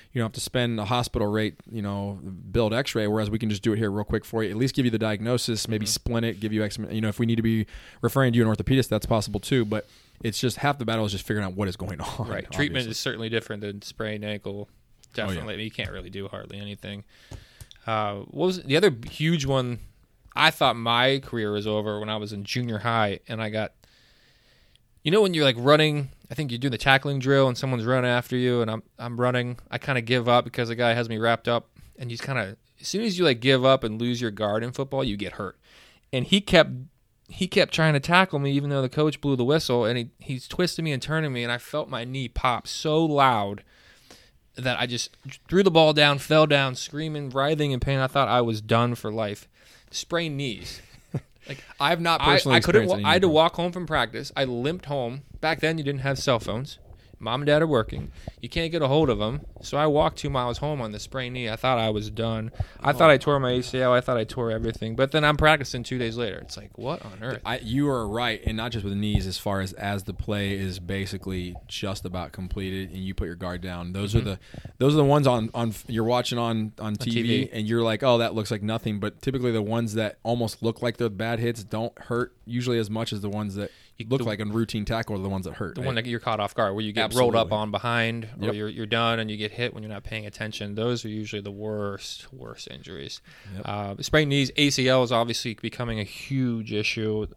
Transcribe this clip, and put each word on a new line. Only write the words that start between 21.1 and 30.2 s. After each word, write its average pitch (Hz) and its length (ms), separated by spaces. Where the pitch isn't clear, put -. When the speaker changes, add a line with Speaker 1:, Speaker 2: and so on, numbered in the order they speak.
Speaker 2:
career 107 280
was 104 160
over 107 320
when 107 100
I 110 80
was 104 160
in 101 100
junior 117 360
high, 107 480
and 110 140
I 107 100
got, 107 220
you 151 80
know, 214 100
when 190 120
you're, 156 100
like, 131 160
running, 147 500
I - 20
think 147 160
you're 117 80
doing 131 140
the 113 60
tackling 139 420
drill, 135 280
and 123 100
someone's 127 280
running 123 240
after 123 280
you, 123 240
and 110 100
I'm, 110 120
I'm 120 220
running. 123 400
I 123 80
kinda 131 240
give 117 280